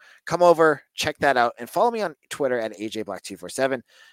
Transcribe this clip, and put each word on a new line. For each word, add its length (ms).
Come 160
over, 400
check 240
that 180
out, 220
and 100
follow 220
me 100
on 140
Twitter 300
at 200
A 100
J 140
Black 180
two 160
four 120
seven. 340